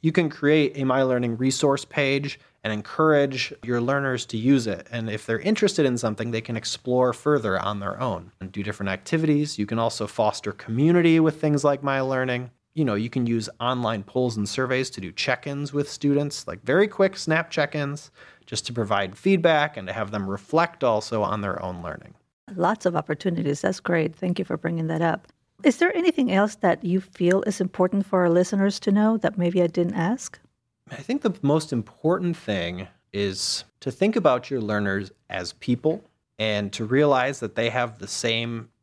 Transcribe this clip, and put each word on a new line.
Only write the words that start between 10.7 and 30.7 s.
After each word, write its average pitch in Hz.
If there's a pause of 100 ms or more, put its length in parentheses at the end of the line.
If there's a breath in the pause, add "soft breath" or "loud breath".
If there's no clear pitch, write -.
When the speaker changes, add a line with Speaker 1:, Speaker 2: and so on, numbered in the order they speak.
Speaker 1:
with 160
things 147
like 139
My 135
Learning. 127 (220)
You 156
know, 110
you 113
can 123
use 113 (100)
online 120
polls 120
and 101
surveys 131
to -
do 87
check-ins 139
with 143
students, 143
like, 85
very 190
quick 190
snap 160
check-ins, 143 (360 loud breath)
just -
to 123
provide 101
feedback 165
and 98
to 92
have 104
them 98
reflect 160
also 110
on 104
their 98
own 90
learning. - (420)
Speaker 2:
Lots 180
of 170
opportunities. 156
That's 190
great. 165
Thank 180
you 185
for 170
bringing 165
that 160
up. - (340)
Is 277
there 349
anything 320
else 202
that -
you 185
feel 185
is -
important 185
for 185
our 175
listeners 196
to 208
know 214
that -
maybe 175
I 170
didn't 170
ask? 185 (520)